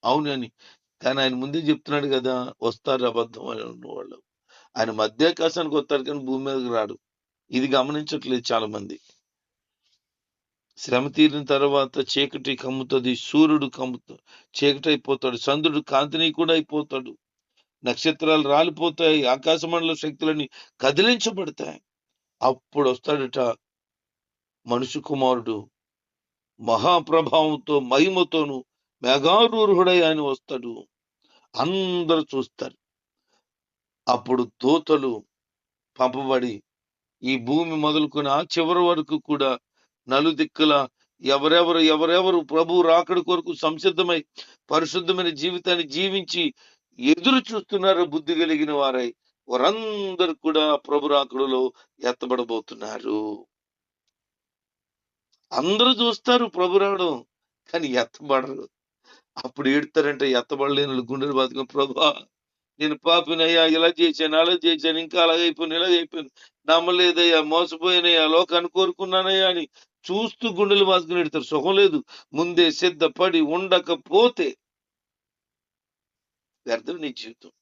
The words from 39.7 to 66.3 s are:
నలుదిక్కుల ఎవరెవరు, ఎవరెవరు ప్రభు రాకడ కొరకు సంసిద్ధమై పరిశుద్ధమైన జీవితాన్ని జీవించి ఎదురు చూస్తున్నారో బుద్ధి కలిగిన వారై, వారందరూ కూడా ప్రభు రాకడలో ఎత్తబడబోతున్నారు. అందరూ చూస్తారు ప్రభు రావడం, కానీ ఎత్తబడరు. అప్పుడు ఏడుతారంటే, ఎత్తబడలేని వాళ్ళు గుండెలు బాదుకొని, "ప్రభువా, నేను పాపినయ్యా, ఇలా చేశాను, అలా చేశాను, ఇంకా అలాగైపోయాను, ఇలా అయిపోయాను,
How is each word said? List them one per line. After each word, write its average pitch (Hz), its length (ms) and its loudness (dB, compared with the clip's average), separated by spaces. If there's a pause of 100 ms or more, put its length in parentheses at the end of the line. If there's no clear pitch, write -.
నలుదిక్కుల 147 800 0 (340)
ఎవరెవరు, 160 580 2
ఎవరెవరు 165 600 2
ప్రభు 165 420 0
రాకడ 170 380 4
కొరకు 170 340 -4
సంసిద్ధమై 160 720 -2 (460)
పరిశుద్ధమైన 170 580 -2
జీవితాన్ని 175 580 -4
జీవించి 170 640 -4 (460)
ఎదురు 226 560 2
చూస్తున్నారో 190 500 0
బుద్ధి 156 300 -4
కలిగిన 156 360 0
వారై, 131 420 -2 (340)
వారందరూ 185 840 -2
కూడా 151 420 0
ప్రభు 143 320 -2
రాకడలో 135 640 0 (300)
ఎత్తబడబోతున్నారు. 113 1400 -6 (2000)
అందరూ 208 380 2
చూస్తారు 240 540 2
ప్రభు 180 320 0
రావడం, 185 480 0 (480)
కానీ 165 140 -4
ఎత్తబడరు. 131 840 -2 (680)
అప్పుడు 131 320 -4
ఏడుతారంటే, 143 600 0
ఎత్తబడలేని 139 560 0
వాళ్ళు 131 160 -4
గుండెలు 139 300 -4
బాదుకొని, 131 320 -2
"ప్రభువా, 139 600 -2 (540)
నేను 151 180 -2
పాపినయ్యా, 165 680 2
ఇలా 165 220 2
చేశాను, 160 500 0
అలా 170 280 2
చేశాను, 160 320 0
ఇంకా 165 260 0
అలాగైపోయాను, 165 520 0
ఇలా 175 120 0
అయిపోయాను, 165 420 0 (380)